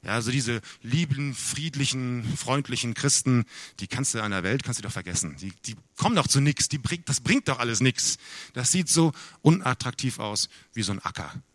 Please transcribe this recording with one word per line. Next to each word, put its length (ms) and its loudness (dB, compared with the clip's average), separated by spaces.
Ja, 200 -2
so 80 0
diese 300 0
lieben, 540 -2
friedlichen, 880 -4
freundlichen 600 -2
Christen, 500 4
die 60 -6
kannst 300 -2
du 80 -2
an 80 -2
der 100 0
Welt, 220 0
kannst 160 -4
du 20 -10
doch 100 -8
vergessen. 480 -6
Die, 140 -10
die 80 -10
kommen 180 2
doch 100 6
zu 160 4
nix, 260 2
die 120 -2
bringt, 300 -4
das 120 -2
bringt 260 2
doch 120 0
alles 200 0
nix. 380 2
Das 180 0
sieht 180 2
so 240 6
unattraktiv 760 4
aus 320 -2
wie 80 -4
so 120 0
ein 120 -4
Acker. 260 -6